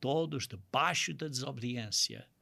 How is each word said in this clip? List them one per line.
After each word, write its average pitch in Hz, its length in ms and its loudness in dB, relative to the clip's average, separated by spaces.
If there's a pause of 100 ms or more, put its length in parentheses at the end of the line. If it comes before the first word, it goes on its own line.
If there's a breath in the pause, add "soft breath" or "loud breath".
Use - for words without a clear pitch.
todos 151 480 0
debaixo 151 640 2
da 151 140 -4
desobediência, 123 1000 -2 (140)